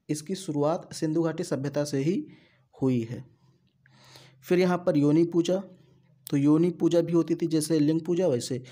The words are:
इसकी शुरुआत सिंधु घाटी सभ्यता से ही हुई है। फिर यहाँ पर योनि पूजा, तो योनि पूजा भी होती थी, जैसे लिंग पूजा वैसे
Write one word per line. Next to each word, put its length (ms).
इसकी 260
शुरुआत 600
सिंधु 280
घाटी 220
सभ्यता 400
से 140
ही 280
हुई 180
है। 240
फिर 100
यहाँ 200
पर 180
योनि 280
पूजा, 340
तो 60
योनि 340
पूजा 300
भी 120
होती 220
थी, 120
जैसे 320
लिंग 220
पूजा 280
वैसे 440